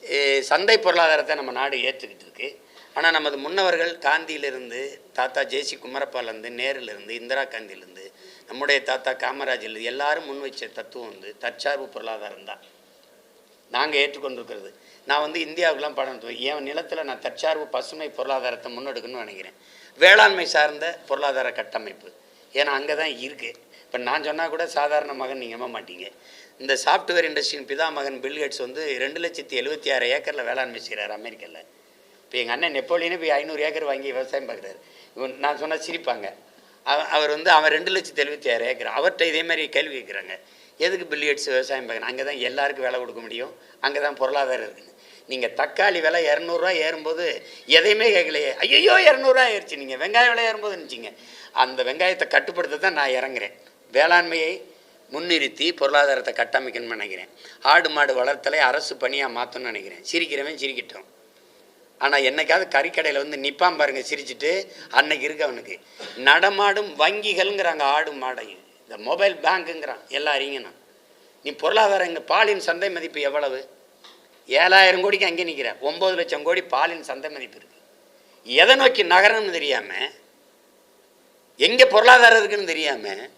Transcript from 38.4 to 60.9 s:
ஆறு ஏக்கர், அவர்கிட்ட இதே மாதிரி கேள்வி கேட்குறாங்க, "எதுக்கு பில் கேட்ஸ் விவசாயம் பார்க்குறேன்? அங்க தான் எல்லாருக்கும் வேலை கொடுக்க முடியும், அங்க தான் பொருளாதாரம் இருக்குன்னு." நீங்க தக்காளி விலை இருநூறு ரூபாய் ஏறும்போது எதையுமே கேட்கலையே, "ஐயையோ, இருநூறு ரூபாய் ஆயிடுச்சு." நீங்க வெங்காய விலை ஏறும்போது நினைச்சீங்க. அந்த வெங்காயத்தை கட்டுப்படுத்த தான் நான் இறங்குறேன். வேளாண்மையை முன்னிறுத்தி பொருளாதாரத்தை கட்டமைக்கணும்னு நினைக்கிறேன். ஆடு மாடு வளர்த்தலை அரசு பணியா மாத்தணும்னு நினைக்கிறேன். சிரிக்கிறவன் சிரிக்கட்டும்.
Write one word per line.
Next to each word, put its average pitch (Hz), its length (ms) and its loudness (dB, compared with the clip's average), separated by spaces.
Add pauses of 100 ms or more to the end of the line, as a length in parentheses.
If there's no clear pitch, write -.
ஆறு 117 160 -2
ஏக்கர், 113 260 -6
அவர்கிட்ட 170 340 0
இதே 160 180 0
மாதிரி 160 140 -2 (140)
கேள்வி 147 220 -2
கேட்குறாங்க, 95 360 -12 (500)
"எதுக்கு 180 280 -2
பில் 147 140 -4
கேட்ஸ் 143 260 -2
விவசாயம் 127 340 -2
பார்க்குறேன்? 113 240 -6
அங்க 131 180 -6
தான் 135 200 -6
எல்லாருக்கும் 135 380 -2
வேலை 127 160 -2
கொடுக்க 117 240 -14
முடியும், 117 260 -10 (340)
அங்க 143 100 -2 (100)
தான் 139 140 -6
பொருளாதாரம் 131 460 -2
இருக்குன்னு." - 260 -20 (380)
நீங்க 127 160 -4 (140)
தக்காளி 180 460 0
விலை 170 160 2 (100)
இருநூறு 170 300 -2
ரூபாய் 175 260 0
ஏறும்போது 160 360 -4 (540)
எதையுமே 214 380 4
கேட்கலையே, 151 340 0 (140)
"ஐயையோ, 370 320 6 (120)
இருநூறு 269 280 6
ரூபாய் 247 160 6
ஆயிடுச்சு." 156 300 -6
நீங்க 131 200 -8
வெங்காய 233 300 6
விலை 233 180 0
ஏறும்போது 208 300 -6
நினைச்சீங்க. 123 300 -14 (540)
அந்த 127 140 -8 (100)
வெங்காயத்தை 180 460 0
கட்டுப்படுத்த 151 500 0
தான் 170 160 0
நான் 131 180 0
இறங்குறேன். 127 360 -6 (420)
வேளாண்மையை 165 560 4 (580)
முன்னிறுத்தி 151 540 -2 (160)
பொருளாதாரத்தை 139 560 4
கட்டமைக்கணும்னு 120 580 -2
நினைக்கிறேன். 95 340 -10 (440)
ஆடு 170 220 6
மாடு 143 220 4
வளர்த்தலை 139 420 0 (100)
அரசு 151 240 -2 (100)
பணியா 135 320 -2
மாத்தணும்னு 123 360 -6
நினைக்கிறேன். 98 380 -12
சிரிக்கிறவன் 147 540 -4
சிரிக்கட்டும். 120 420 -10 (1000)